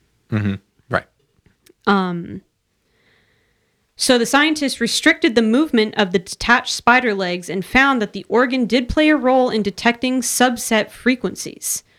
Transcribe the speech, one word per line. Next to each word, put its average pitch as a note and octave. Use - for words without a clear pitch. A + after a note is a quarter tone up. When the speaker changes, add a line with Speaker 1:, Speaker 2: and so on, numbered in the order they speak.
Speaker 1:
Mm-hmm. G#2
Right. -
Speaker 2:
Um, F#3
so -
the A#3
scientists D4
restricted D4+
the A#3+
movement A3+
of G3+
the F#3+
detached -
spider B3
legs F3+
and F3+
found C4
that G3+
the G3
organ B3
did A#3+
play D#4
a D#4
role B3+
in G#3+
detecting A#3
subset A#3
frequencies, -